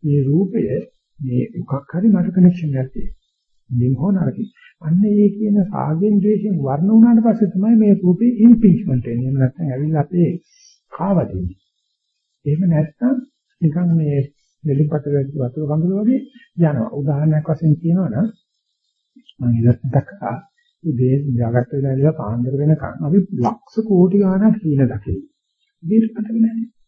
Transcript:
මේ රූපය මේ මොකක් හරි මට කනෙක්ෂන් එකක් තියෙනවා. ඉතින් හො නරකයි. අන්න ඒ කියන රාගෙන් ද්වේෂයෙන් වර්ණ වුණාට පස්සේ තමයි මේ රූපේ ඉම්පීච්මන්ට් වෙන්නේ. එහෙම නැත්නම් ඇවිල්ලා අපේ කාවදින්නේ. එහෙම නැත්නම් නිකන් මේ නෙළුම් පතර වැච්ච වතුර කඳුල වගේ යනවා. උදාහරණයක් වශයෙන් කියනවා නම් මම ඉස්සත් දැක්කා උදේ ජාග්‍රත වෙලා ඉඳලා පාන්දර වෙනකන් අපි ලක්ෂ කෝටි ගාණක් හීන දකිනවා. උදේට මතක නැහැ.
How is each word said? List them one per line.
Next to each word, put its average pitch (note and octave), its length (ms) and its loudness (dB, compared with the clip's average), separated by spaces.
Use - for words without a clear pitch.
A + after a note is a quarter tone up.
මේ C#3+ 200 0
රූපය F3 380 0
මේ B2+ 240 -6
මොකක් C3+ 340 -10
හරි F3+ 200 -2
මට F3+ 220 2
කනෙක්ෂන් F3+ 420 2
එකක් C3 160 -6
තියෙනවා. - 340 -8
ඉතින් B2+ 260 0
හො D3 140 -4
නරකයි. F3 360 -2
අන්න E3 220 2
ඒ G#3 260 4
කියන G#3 320 -2
රාගෙන් E3 540 0
ද්වේෂයෙන් G#3 420 0
වර්ණ C#3+ 320 -2
වුණාට A3+ 340 6
පස්සේ G#3+ 260 2
තමයි G#3+ 260 2
මේ G#3+ 200 6
රූපේ G3+ 440 0
ඉම්පීච්මන්ට් G#3 680 4
වෙන්නේ. A#2+ 180 -4
එහෙම C3 120 -2
නැත්නම් C3+ 320 -2
ඇවිල්ලා D3 360 -2
අපේ F3 260 0
කාවදින්නේ. A#2+ 680 -4
එහෙම D3+ 180 0
නැත්නම් E3+ 520 0
නිකන් E3+ 300 0
මේ D3+ 260 0
නෙළුම් D3 260 0
පතර D3+ 220 -4
වැච්ච C#3 220 -2
වතුර C#3+ 340 -6
කඳුල D#3+ 280 -2
වගේ A3 260 0
යනවා. D3 340 0
උදාහරණයක් D3+ 540 -2
වශයෙන් D#3+ 300 0
කියනවා E3+ 340 -2
නම් G3+ 180 -2
මම A#2+ 220 -2
ඉස්සත් A#2 300 2
දැක්කා B2 480 -4
උදේ B2+ 320 0
ජාග්‍රත A#2+ 360 -2
වෙලා C3+ 240 -4
ඉඳලා C#3+ 220 0
පාන්දර B2 400 -6
වෙනකන් D3 460 -2
අපි D#3 180 2
ලක්ෂ - 460 -6
කෝටි F#3 360 4
ගාණක් G3 380 2
හීන C#3+ 240 0
දකිනවා. - 460 -4
උදේට A3 280 0
මතක G#3+ 240 -8
නැහැ. A3+ 400 -2